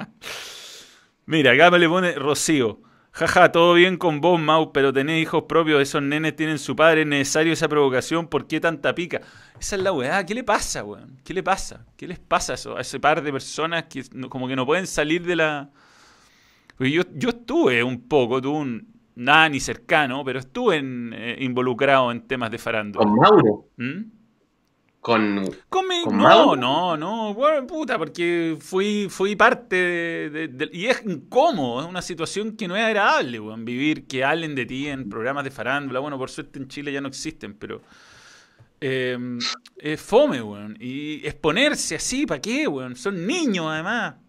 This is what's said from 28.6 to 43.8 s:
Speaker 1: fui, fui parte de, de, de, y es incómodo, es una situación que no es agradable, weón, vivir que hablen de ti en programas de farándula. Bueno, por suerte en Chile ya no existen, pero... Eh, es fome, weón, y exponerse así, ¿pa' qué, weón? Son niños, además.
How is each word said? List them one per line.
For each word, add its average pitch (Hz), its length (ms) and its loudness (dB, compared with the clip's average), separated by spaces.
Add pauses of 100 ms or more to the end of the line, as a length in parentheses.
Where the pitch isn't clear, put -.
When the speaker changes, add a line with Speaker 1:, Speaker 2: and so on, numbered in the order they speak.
Speaker 1:
fui, 202 480 -2
fui 196 280 -4
parte - 400 2
de, 170 540 -2
de, 156 180 -8
de, 135 240 -6
y 180 140 -6
es 247 200 0
incómodo, 170 760 0
es 160 80 -10
una 180 140 -8
situación 190 540 -6
que 202 100 -8
no 180 100 -6
es 220 80 -2
agradable, 214 540 0
weón, 110 260 -12
vivir 139 440 -2
que 131 160 -2
hablen 151 320 -2
de 120 100 -4
ti 135 220 -8
en 131 200 -10
programas 123 360 -6
de 135 80 -8
farándula. 127 480 -4
Bueno, 143 180 -8
por 127 100 -6
suerte - 300 -14
en 135 80 -10
Chile 143 260 -10
ya 139 80 -4
no 139 60 -8
existen, 135 480 -12
pero... 104 280 -14 (960)
Eh, 127 360 -4 (600)
es 151 260 -8
fome, 214 400 2
weón, 104 380 -12
y 143 440 -10
exponerse 165 720 -2
así, 254 320 -4
¿pa' 147 140 -4
qué, 262 260 -4
weón? 127 300 -6
Son 190 320 -6
niños, 247 420 -2
además. 175 460 -6 (120)